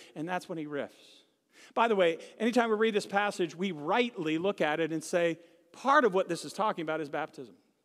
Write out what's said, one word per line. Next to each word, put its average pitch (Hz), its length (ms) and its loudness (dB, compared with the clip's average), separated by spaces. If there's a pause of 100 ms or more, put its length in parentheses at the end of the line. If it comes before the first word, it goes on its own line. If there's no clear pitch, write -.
(140)
And 156 140 -8
that's 180 180 -6
when 170 120 -10
he 151 80 -8
riffs. 143 500 -10 (580)
By 233 140 4
the 220 80 4
way, 170 220 4 (200)
anytime 233 320 2
we 214 60 2
read 220 180 2
this 202 120 0
passage, 196 480 0
we 185 180 -2
rightly 165 680 -2
look 196 220 -2
at 156 200 0
it 160 120 -2
and 160 100 -4
say, 170 360 0 (340)
part 269 320 4
of 196 100 4
what 185 140 2
this 170 160 -4
is 147 80 -10
talking 196 300 -2
about 160 180 -4
is 147 80 -8
baptism. 147 460 -10 (300)